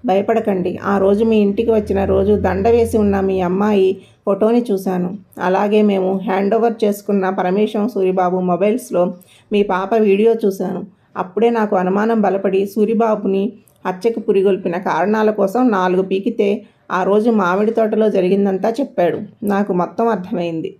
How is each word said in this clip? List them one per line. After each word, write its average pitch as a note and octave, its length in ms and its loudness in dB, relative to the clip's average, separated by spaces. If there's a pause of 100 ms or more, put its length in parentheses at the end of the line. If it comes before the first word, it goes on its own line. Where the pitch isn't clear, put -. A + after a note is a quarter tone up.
భయపడకండి. G3+ 760 0
ఆ G3+ 140 0
రోజు G3+ 280 2
మీ A3 120 2
ఇంటికి G#3 340 2
వచ్చిన G3+ 340 0
రోజు G3 280 2
దండ F#3+ 340 0
వేసి A#3 300 2
ఉన్న G3+ 220 2
మీ F#3+ 220 0
అమ్మాయి F#3+ 600 0 (240)
ఫోటోని A3 460 2
చూశాను. F#3 460 -2 (220)
అలాగే G3+ 420 2
మేము F#3+ 420 0
హ్యాండ్ G3 320 0
ఓవర్ A3+ 280 0
చేసుకున్న G3+ 460 -2
పరమేశం G3+ 600 0
సూరిబాబు F#3 500 0
మొబైల్స్లో F#3 720 0 (380)
మీ G#3 120 2
పాప F#3+ 300 -2
వీడియో A3 420 4 (100)
చూశాను. F#3+ 400 -4 (320)
అప్పుడే G#3 320 0
నాకు G#3+ 260 0
అనుమానం G3+ 460 0
బలపడి G3 440 2
సూరిబాబుని G#3 880 0 (340)
హత్యకు A3 320 -2
పురిగొల్పిన F#3+ 580 0
కారణాల G3+ 540 0
కోసం G#3+ 400 0
నాలుగు F#3 300 0
పీకితే G3+ 640 -2 (260)
ఆ F3+ 120 -2
రోజు G#3+ 280 2
మామిడి G#3 400 0
తోటలో A3 380 0
జరిగిందంతా G3 600 0
చెప్పాడు. G3 500 -2 (240)
నాకు G3+ 300 -2
మొత్తం F3+ 340 -2
అర్థమైంది. F3+ 720 -4